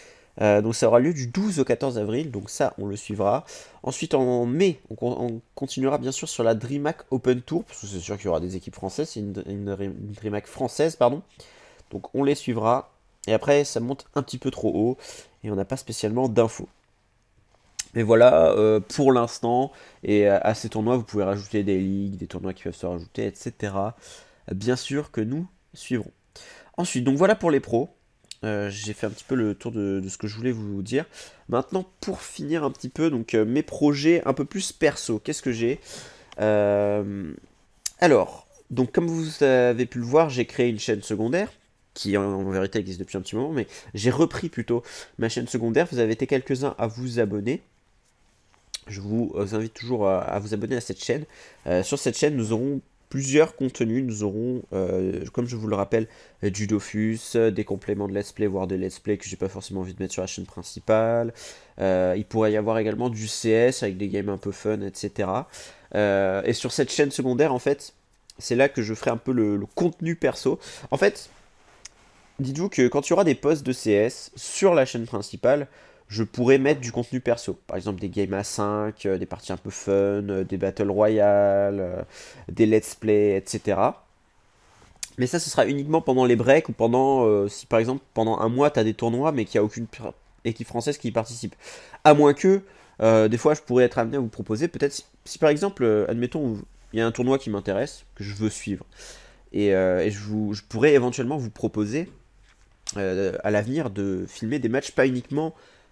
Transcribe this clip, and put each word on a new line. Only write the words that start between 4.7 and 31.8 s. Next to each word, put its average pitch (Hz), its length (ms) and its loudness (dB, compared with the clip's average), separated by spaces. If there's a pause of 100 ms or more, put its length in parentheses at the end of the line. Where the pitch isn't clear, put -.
on 110 60 -12
con-, 120 220 -4
on 120 240 -6 (140)
continuera 135 420 -2
bien 127 140 -4
sûr 160 160 -8
sur - 160 -4
la 113 100 4
DreamHack 139 560 -4
Open 127 320 0
Tour, 165 220 -4
parce - 180 -18
que 104 60 -14
c'est 98 120 -8
sûr 98 180 -8
qu'il 98 80 -14
y - 20 -2
aura 82 140 0
des 90 140 -6
équipes - 200 -12
françaises, 120 340 -6
c'est 110 120 -10
une, 101 260 -8
une, 101 320 -6
une 98 320 -8
DreamHack 104 340 -6
française, 143 520 -4
pardon. 127 260 2 (640)
Donc - 240 -14
on 135 100 0
les 139 120 2
suivra, 117 580 -2 (340)
et 107 60 2
après, 143 300 4
ça 120 160 -4
monte 123 340 -6
un 143 80 0
petit - 160 -10
peu 127 140 -4
trop 104 240 -2
haut, 117 220 2 (460)
et 107 60 -8
on 104 60 -4
n'a 98 100 -2
pas 135 120 -6
spécialement 113 500 -2
d'infos. 113 400 0 (1300)
Mais 117 80 0
voilà, 110 480 8
euh, 107 300 6
pour 135 300 4
l'instant, 123 600 2 (320)
et 104 240 4
à, 101 100 6
à 110 160 2
ces 113 160 -6
tournois, 113 280 0
vous 117 60 -2
pouvez 101 200 -2
rajouter 101 400 -2
des 95 160 2
ligues, 98 380 -2
des 95 100 -10
tournois 92 260 -8
qui - 100 -16
peuvent 87 120 -8
se - 100 -12
rajouter, 87 400 -6
et 95 80 -6
cetera. 101 640 -6 (560)
Bien 107 240 0
sûr 143 360 -6
que 113 100 -4
nous 143 260 -4 (260)
suivrons. - 380 -6 (640)
Ensuite, 131 280 -4
donc 135 120 2
voilà 190 180 6
pour 170 160 0
les 139 100 4
pros. 120 280 -2 (540)
Euh, 104 260 -4
j'ai 104 240 -10
fait - 140 -6
un - 20 -4
petit 117 140 -14
peu - 100 -4
le 107 220 0
tour 117 160 -10
de, 98 300 -2
de 95 80 -8
ce - 80 -12
que 107 100 -8
je 104 80 -10
voulais 120 160 -2
vous 101 320 -6
dire. 127 220 -2 (420)
Maintenant, 180 380 -2 (160)